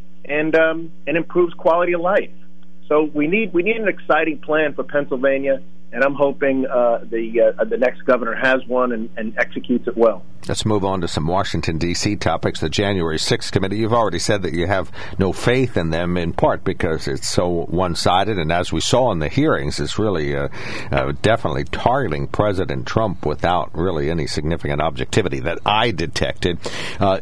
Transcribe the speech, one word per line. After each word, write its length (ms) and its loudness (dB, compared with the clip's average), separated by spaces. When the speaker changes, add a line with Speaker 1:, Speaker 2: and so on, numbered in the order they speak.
Speaker 1:
and, 320 0
um, 340 2
and 100 0
improves 380 0
quality 380 2
of 80 0
life. 320 2
So 160 4
we 240 0
need, 240 0
we 100 2
need 140 2
an 100 -2
exciting 520 0
plan 360 0
for 80 -4
Pennsylvania, 800 0
and 100 0
I'm 120 2
hoping, 520 2
uh, 420 2
the, 520 2
uh, 40 4
the 140 -2
next 280 2
governor 280 2
has 320 2
one 240 0
and, 260 -4
and 220 -4
executes 480 -2
it 100 -4
well. 280 4
Speaker 2:
Let's 180 -2
move 200 2
on 160 0
to 80 -2
some 180 -2
Washington, 520 0
D 160 0
C 200 0
topics. 460 -2
The 80 0
January 500 0
sixth 320 -2
committee, 280 0
you've 140 0
already 280 2
said 220 0
that 120 -2
you 140 0
have 220 0
no 140 2
faith 440 0
in 140 0
them, 260 0
in 160 -2
part 300 2
because 460 -2
it's 200 -4
so 360 0
one-sided, 720 2
and 140 0
as 200 0
we 80 0
saw 300 2
in 80 0
the 100 0
hearings, 520 2
it's 180 -4
really, 380 0
uh, 120 -2
uh, 200 0
definitely 420 2
targeting 640 0
President 580 0
Trump 400 0
without 500 0
really 340 0
any 160 -2
significant 540 -2
objectivity 600 0
that 260 -4
I 240 2
detected. 680 -2
Uh, 220 4